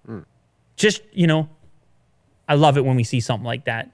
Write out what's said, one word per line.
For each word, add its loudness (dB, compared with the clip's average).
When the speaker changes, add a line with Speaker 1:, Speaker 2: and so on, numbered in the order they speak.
Speaker 1:
Mm. -14
Speaker 2:
Just, 0
you 2
know, 0
I 2
love 4
it 2
when 2
we 2
see -4
something -6
like -8
that. -6